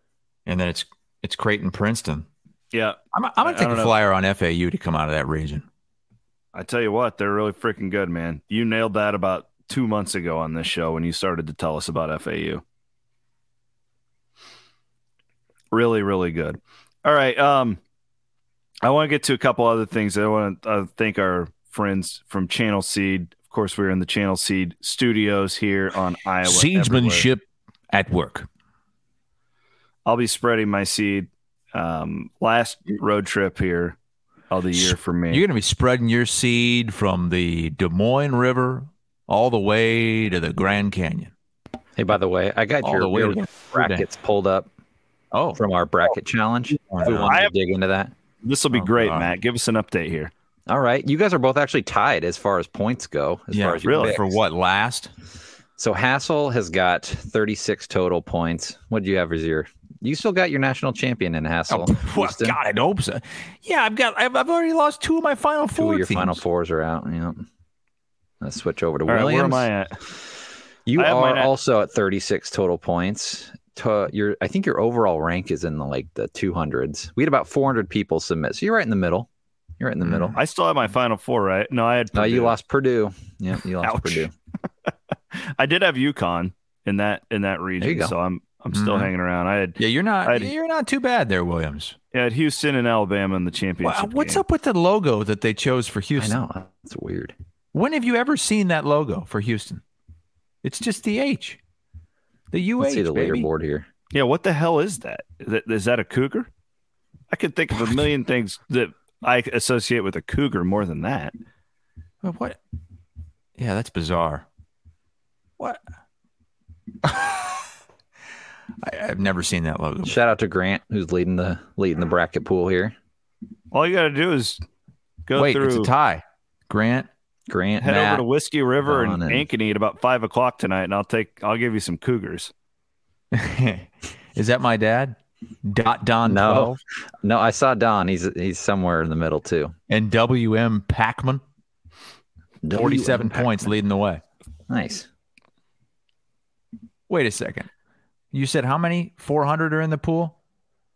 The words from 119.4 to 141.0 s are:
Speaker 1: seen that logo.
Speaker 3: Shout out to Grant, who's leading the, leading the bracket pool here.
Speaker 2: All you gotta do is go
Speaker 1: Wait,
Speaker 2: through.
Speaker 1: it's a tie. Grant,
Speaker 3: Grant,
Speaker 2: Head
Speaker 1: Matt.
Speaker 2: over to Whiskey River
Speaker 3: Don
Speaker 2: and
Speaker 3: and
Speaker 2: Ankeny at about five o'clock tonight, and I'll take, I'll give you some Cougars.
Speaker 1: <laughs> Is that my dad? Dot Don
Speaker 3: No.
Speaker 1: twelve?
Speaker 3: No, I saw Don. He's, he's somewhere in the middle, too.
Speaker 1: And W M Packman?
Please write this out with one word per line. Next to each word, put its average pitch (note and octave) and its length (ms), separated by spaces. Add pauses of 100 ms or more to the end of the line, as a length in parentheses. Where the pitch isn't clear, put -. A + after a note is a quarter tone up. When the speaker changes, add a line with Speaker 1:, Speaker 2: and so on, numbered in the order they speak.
Speaker 1:
seen F2 200
that D#2+ 160
logo. - 260
Speaker 3:
Shout A#2+ 240
out G#2+ 100
to A2 80
Grant, F#2 420
who's F#2+ 220
leading F2+ 240
the, F2+ 240 (180)
leading F2+ 220
the F2 60
bracket E2+ 400
pool F2+ 220
here. F#2+ 280 (760)
Speaker 2:
All D3+ 160
you F3+ 80
gotta D#3+ 160
do D#3+ 220
is B2 260 (640)
go C#3 160
Speaker 1:
Wait, C#3+ 120
Speaker 2:
through. C3+ 140
Speaker 1:
it's B2 80
a A2 80
tie. A#2+ 400 (460)
Grant, A#2 380 (420)
Speaker 3:
Grant, G2+ 340
Speaker 2:
Head C#3 120
Speaker 1:
Matt. G#2 180
Speaker 2:
over G#2 40
to B2+ 60
Whiskey C#3+ 380
River C3+ 440
Speaker 3:
Don F2 160
Speaker 2:
and - 20
Speaker 3:
and F2+ 80 (180)
Speaker 2:
Ankeny A2 200
at G2+ 80
about G#2 240
five B2 220
o'clock B2 340
tonight, F#2+ 280
and F#2+ 100
I'll G2+ 80
take, - 400
I'll G#2+ 140
give A#2 160
you G#2+ 60
some E2+ 180
Cougars. - 560 (800)
Speaker 1:
<laughs> - 0 (1040)
Is G#2+ 120
that B2 140
my A#2 160
dad? A#2 380 (580)
Dot A2+ 320
Don A2+ 280
Speaker 3:
No. G2+ 200
Speaker 1:
twelve? B2+ 260 (420)
Speaker 3:
No, A2 180
I A2+ 120
saw C3 240
Don. G#2 320
He's, F2+ 160 (120)
he's F#2 220
somewhere F2+ 460
in E2 60
the D#2 60
middle, D#2+ 260
too. D#2 320 (160)
Speaker 1:
And G#2+ 200
W A#2 460
M A2 320
Packman? C3 520 (1200)